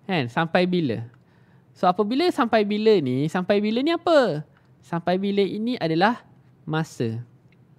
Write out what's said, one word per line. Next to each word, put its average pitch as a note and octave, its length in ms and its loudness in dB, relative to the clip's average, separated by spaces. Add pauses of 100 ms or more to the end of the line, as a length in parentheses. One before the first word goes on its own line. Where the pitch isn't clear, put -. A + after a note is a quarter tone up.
Kan, D3+ 240 -2
sampai E3+ 400 0
bila? E3 320 -2 (720)
So, - 160 0
apabila A3 400 0
sampai A3+ 400 0
bila G#3 320 4
ni, C3+ 320 -2
sampai G3+ 320 0
bila A3 160 -2
ni E4 160 0
apa? C4 480 2 (400)
Sampai F3 320 -2
bila G3 240 0
ini G#3+ 400 -2
adalah F3 400 0 (480)
masa. C#3+ 500 -4 (600)